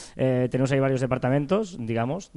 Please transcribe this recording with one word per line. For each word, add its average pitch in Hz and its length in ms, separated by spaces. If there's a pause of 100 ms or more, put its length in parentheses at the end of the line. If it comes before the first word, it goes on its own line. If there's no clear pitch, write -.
(160)
eh, 127 340
tenemos 127 220
ahí 139 80
varios 135 200
departamentos, 143 800
digamos, 117 560